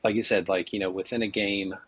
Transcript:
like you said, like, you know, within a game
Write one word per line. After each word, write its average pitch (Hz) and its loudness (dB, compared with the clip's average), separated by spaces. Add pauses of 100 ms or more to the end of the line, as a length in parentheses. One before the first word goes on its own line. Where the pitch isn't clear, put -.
like 107 4
you 113 2
said, 95 2
like, 92 0
you 104 -2
know, 95 0
within 95 -2
a 107 0
game 101 -2 (120)